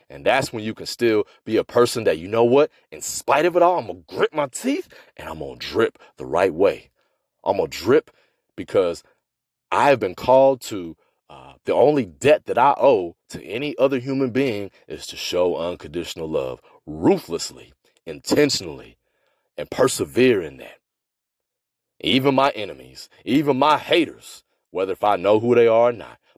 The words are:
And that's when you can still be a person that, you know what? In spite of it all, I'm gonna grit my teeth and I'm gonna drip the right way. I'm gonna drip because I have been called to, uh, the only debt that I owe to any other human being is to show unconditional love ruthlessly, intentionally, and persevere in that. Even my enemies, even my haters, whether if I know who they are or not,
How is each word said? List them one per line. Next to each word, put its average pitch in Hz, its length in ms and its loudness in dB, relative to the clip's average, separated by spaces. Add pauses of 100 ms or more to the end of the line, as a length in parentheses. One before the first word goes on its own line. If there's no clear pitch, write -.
And 69 160 -14
that's 131 280 0
when 110 100 -8
you 110 120 -8
can 80 120 -16
still 110 400 0 (180)
be 110 120 -2
a 92 80 0
person 120 400 0
that, 85 140 0
you 85 100 -12
know 113 160 2
what? 139 260 4 (220)
In 78 80 -18
spite - 460 -2
of 175 100 0
it 170 60 6
all, 175 180 2
I'm 113 80 -10
gonna 92 180 -12
grit 190 260 -4
my 151 140 -4
teeth 277 400 -6 (300)
and - 120 -16
I'm 80 120 -14
gonna 69 160 -14
drip - 420 -4 (200)
the 64 80 -12
right 82 280 0
way. 90 360 0 (520)
I'm 98 140 -2
gonna 85 120 -2
drip - 440 0 (420)
because 90 480 -2 (720)
I 113 160 4
have 135 100 4
been 95 160 -4
called 135 480 4
to, 87 340 -10 (340)
uh, 67 220 -20 (120)
the - 80 -2
only 127 320 4
debt 107 420 0
that 98 120 -2
I 143 180 6
owe 101 380 2 (140)
to - 160 -16
any 123 340 -8
other 135 220 2
human 135 300 -4
being 104 420 -4 (160)
is - 180 -14
to - 100 -14
show 90 400 -2
unconditional 82 720 -8
love 65 320 -6 (260)
ruthlessly, 82 840 -4 (320)
intentionally, 80 960 -4 (580)
and 76 140 -10
persevere 113 720 0
in 71 140 -12
that. - 220 -20 (1200)
Even 131 340 2
my 135 160 4
enemies, 67 580 -12 (160)
even 135 360 0
my 147 180 4
haters, - 640 -4 (300)
whether 92 200 -4
if 90 120 -8
I 104 100 2
know 98 240 4
who 120 160 2
they 117 140 6
are 117 220 4
or - 20 -2
not, 69 260 -14 (200)